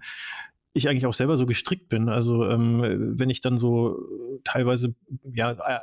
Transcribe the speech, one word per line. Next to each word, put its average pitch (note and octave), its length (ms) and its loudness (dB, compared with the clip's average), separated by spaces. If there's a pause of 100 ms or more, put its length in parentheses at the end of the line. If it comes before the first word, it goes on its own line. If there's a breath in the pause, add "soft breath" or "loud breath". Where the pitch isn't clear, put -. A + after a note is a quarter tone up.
(720 loud breath)
ich C3+ 160 2
eigentlich C3 180 2
auch A#2+ 60 0
selber C#3 240 2
so B2+ 100 4
gestrickt B2 420 -2
bin. A2+ 200 2
Also, A#2 400 2
ähm, A#2 680 2
wenn C3 100 2
ich B2 120 -2
dann B2 160 0
so A#2 420 2 (460)
teilweise, B2 500 0 (300)
ja, A#2 260 -2
Er-, A#2+ 320 -4